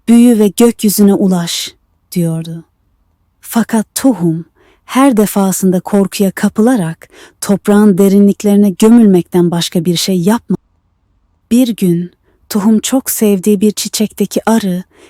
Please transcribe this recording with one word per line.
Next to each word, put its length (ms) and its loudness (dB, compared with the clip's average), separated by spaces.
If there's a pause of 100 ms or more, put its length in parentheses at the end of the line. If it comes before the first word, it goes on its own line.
"Büyü 320 4
ve 80 2 (100)
gökyüzüne 560 2
ulaş." 640 -4 (360)
diyordu. 520 -6 (760)
Fakat 540 -4
tohum 500 -2 (420)
her 300 0
defasında 600 0
korkuya 520 -2
kapılarak 760 -2 (320)
toprağın 560 2
derinliklerine 720 2
gömülmekten 840 2
başka 340 -4
bir 100 -2
şey 260 -4
yapma. 360 -2 (920)
Bir 240 0
gün 360 -4 (380)
tohum 300 0
çok 300 -4
sevdiği 520 -2
bir 100 2
çiçekteki 760 -6
arı 340 -2 (260)